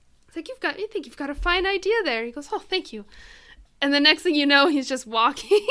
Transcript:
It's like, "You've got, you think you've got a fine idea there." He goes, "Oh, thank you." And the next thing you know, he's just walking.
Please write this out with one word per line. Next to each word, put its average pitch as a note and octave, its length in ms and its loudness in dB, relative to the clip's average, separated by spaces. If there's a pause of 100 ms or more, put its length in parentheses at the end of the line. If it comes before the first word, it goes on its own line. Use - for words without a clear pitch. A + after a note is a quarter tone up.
(280)
It's - 100 -20
like, D#4+ 100 -10
"You've B4 140 -14
got, D#4+ 180 -4
you G#4 80 -6
think F4 180 -8
you've - 120 -18
got C#4 140 -6
a C#4+ 40 -10
fine F4+ 300 0
idea G4 300 0 (100)
there." A#3 180 -2
He A#3 80 -8
goes, C#4+ 220 -14
"Oh, G#4 60 -4
thank - 340 -6
you." G#3+ 100 -14 (800)
And C#4 80 0
the C#4+ 80 4
next D#4 220 4
thing F4+ 140 0
you C#4+ 100 2
know, C#4 220 6
he's C#4+ 200 0
just C4 200 -6
walking. B3 640 2